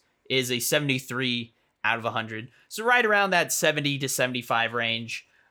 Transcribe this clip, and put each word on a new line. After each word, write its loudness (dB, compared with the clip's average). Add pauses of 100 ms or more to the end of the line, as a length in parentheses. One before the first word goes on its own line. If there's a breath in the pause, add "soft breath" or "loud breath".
(280)
is 0
a 0
seventy-three -2 (300)
out 0
of -6
a -2
hundred. -8 (200 soft breath)
So -8
right 4
around 4
that 2
seventy 2
to -2
seventy-five 0
range. -4 (240 soft breath)